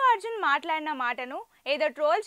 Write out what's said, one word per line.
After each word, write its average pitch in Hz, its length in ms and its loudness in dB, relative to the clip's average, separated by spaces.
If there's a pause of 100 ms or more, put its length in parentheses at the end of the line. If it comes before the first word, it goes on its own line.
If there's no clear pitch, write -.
(120)
అర్జున్ 453 300 0
మాట్లాడిన 311 520 0
మాటను 254 460 -4 (280)
ఏదో 294 200 2
ట్రోల్ 311 400 0